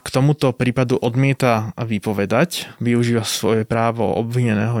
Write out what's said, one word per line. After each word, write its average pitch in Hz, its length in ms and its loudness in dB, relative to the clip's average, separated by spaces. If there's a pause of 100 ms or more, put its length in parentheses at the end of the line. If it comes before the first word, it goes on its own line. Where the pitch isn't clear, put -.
K - 80 -12
tomuto 139 400 2
prípadu 123 480 0
odmieta 120 720 0
vypovedať, 110 960 -2 (140)
využíva 120 420 2
svoje 110 400 0
právo 113 480 0
obvineného 117 680 0